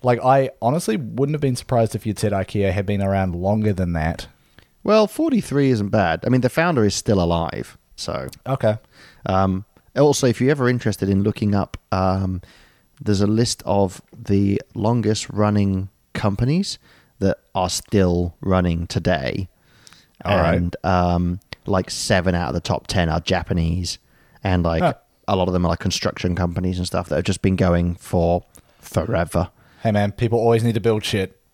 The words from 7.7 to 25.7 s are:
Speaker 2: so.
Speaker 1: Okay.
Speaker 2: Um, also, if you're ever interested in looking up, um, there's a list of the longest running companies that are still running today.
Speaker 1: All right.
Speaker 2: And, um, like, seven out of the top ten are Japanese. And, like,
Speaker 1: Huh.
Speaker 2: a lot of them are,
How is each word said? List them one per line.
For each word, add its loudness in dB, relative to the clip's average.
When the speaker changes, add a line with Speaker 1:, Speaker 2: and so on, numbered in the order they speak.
Speaker 2:
so. -8
Speaker 1:
Okay. 0
Speaker 2:
Um, 0
also, 4
if 0
you're 4
ever 2
interested 0
in 2
looking 0
up, -2
um, 0
there's 0
a 2
list 0
of 0
the 0
longest 0
running 0
companies -2
that 0
are 0
still 0
running 0
today. -2
Speaker 1:
All 2
right. 2
Speaker 2:
And, -2
um, 2
like, -2
seven 0
out -2
of -4
the -2
top -4
ten 0
are 0
Japanese. -2
And, 2
like, 0
Speaker 1:
Huh. 2
Speaker 2:
a 0
lot 2
of -2
them 2
are, 2